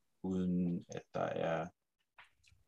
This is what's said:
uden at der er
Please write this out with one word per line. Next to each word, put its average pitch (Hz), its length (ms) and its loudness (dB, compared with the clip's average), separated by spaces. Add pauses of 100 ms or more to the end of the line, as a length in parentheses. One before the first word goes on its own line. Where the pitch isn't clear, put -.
(220)
uden 90 680 0
at - 140 -8 (120)
der - 60 0
er 82 460 0 (1000)